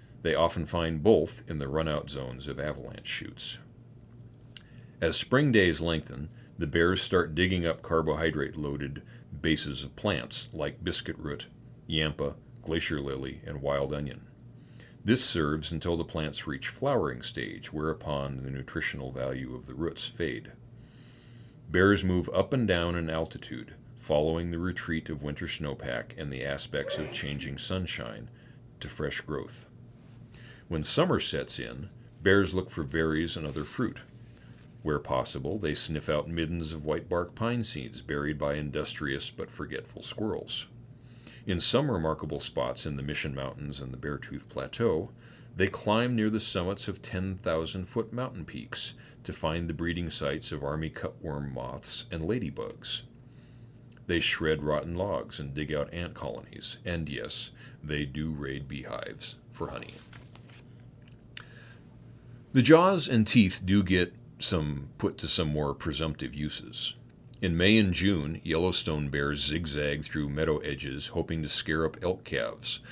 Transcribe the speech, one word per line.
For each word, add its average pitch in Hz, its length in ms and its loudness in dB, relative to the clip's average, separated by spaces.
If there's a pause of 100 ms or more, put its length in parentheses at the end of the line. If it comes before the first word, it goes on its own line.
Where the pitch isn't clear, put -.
(220)
They 80 120 2
often 82 320 4
find 82 360 0
both 85 460 6
in 80 100 -2
the 69 100 -2
run-out 76 420 0
zones 65 380 -6
of 67 120 -6
avalanche 69 460 -6
chutes. - 520 -6 (1400)
As 82 180 4
spring 139 340 6
days 87 300 8
lengthen, 78 480 -2 (260)
the 82 100 0
bears 85 360 6
start 85 320 4
digging 90 320 4
up 80 160 0
carbohydrate-loaded 73 1200 0 (400)
bases 73 400 2
of 69 140 -12
plants 71 580 -2
like 73 280 -4
biscuit - 360 -4
root, 73 300 -6 (380)
yampa, 78 500 0 (260)
glacier 80 380 0
lily, 69 440 -4
and 76 160 -8
wild 69 320 0
onion. 71 300 -6 (840)
This 117 180 6
serves 78 500 2
until 82 260 0
the 82 60 -2
plants 76 420 -4
reach 69 220 -6
flowering 90 520 0
stage, 50 500 -6
whereupon 73 720 -2
the 67 80 -6
nutritional 67 600 -4
value 65 420 -2
of 60 120 -12
the 64 80 -10
roots 78 320 -2
fade. 65 460 -4 (1160)
Bears 92 340 8
move 90 300 4
up 95 220 4
and 120 120 4
down 87 280 4
in 82 160 0
altitude, 80 640 -4 (220)
following 80 540 2
the 82 80 -2
retreat 85 520 -2
of 71 120 -4
winter 73 240 -4
snowpack 67 720 -4
and 73 160 -6
the 65 120 -4
aspects 71 520 -2
of 76 160 -4
changing 69 460 -4
sunshine 62 720 -4 (500)
to - 80 -8
fresh 71 320 -2
growth. - 460 -6 (1000)
When 78 160 -2
summer 160 360 4
sets - 380 -2
in, 62 320 -8 (320)
bears 95 320 10
look 92 160 0
for 80 140 -4
berries 80 520 2
and 78 100 -4
other 73 180 -4
fruit. - 340 -2 (840)
Where 76 160 2
possible, 69 600 -2
they 80 160 0
sniff 78 360 -2
out 73 180 2
middens 82 460 -2
of 73 100 -8
white 78 240 -2
bark 87 260 -2
pine 117 300 0
seeds - 380 -6
buried 73 360 -2
by 73 160 2
industrious 69 760 -2
but - 200 -10
forgetful - 520 -8
squirrels. - 640 -4 (800)
In 90 120 2
some 131 320 4
remarkable 78 500 0
spots - 440 -2
in 73 120 -2
the 67 60 -4
Mission 71 320 -2
Mountains 67 460 -6
and 65 120 -6
the 64 60 -8
Beartooth 71 520 -6
Plateau, 80 600 0 (460)
they 95 120 6
climb 117 460 2
near 107 140 4
the 107 120 2
summits 95 460 -2
of 95 140 -6
ten 92 360 -2
thousand 85 500 0
foot 110 260 -2
mountain 120 320 -6
peaks - 480 -6 (320)
to 87 80 -6
find 82 360 0
the 78 60 -2
breeding 85 360 0
sites 73 420 -2
of 71 100 -4
army 78 280 -2
cutworm 71 640 -4
moths 62 580 -6
and 82 140 -4
ladybugs. - 800 -4 (1040)
They 85 140 4
shred 78 420 2
rotten 76 340 0
logs 82 440 -2
and 69 140 -6
dig 73 180 -2
out 73 220 0
ant 85 180 -4
colonies, - 720 -8
and 82 240 -2
yes, 62 440 -6 (300)
they 73 220 0
do 76 260 -4
raid 69 380 -6
beehives - 680 -10 (140)
for - 180 -8
honey. - 260 -10 (2500)
The 127 100 8
jaws 160 460 10
and 113 180 8
teeth 98 380 8
do 98 180 6
get 90 320 4 (240)
some, 73 600 0
put - 200 0
to 80 100 -4
some 80 200 2
more 73 260 2
presumptive 73 600 -4
uses. - 600 -4 (460)
In 87 160 2
May 101 220 10
and 95 160 6
June, 82 500 2
Yellowstone 80 640 2
bears 71 360 0
zigzag 73 600 0
through 73 240 -2
meadow 76 300 2
edges, 71 500 -4
hoping 80 340 -2
to 71 60 -2
scare 80 360 0
up - 180 -2
elk 90 220 -2
calves, - 560 -4 (120)